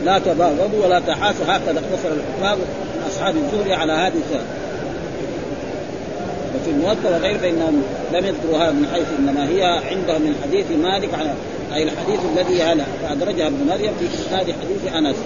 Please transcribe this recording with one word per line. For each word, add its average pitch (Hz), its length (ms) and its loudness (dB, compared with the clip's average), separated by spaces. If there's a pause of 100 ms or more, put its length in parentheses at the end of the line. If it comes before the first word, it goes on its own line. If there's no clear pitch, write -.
"لا 185 140 6
تباغضوا 175 640 4
ولا 180 140 6
تحاسوا"، 165 480 0
هكذا 175 320 2
اقتصر 175 320 -2
الحفاظ 180 460 0
من 165 540 -4
أصحاب 180 240 -2
الزهري 196 380 0
على 160 200 0
هذه 170 140 2
الثلاث. 160 380 -2 (2000)
وفي - 160 -2
الموطأ 202 460 2
وغيره 190 200 0
فإنهم 165 460 2 (300)
لم 180 120 2
يذكروا 160 380 0
هذا 165 80 4
من 143 220 2
حيث 170 120 0 (140)
إنما 139 300 2
هي 190 140 4
عندهم 175 580 0
من 151 220 2
حديث 175 220 0 (180)
مالك 185 300 0
عن، 156 140 -2 (480)
أي 156 80 2
الحديث 165 360 0 (140)
الذي 175 280 4
هنا 160 220 4 (180)
فأدرجها 156 460 0
ابن 143 220 0
مريم 196 300 0
في 175 60 0
إسناد 165 400 -2
حديث 180 500 -4
أنس 151 200 2 (100)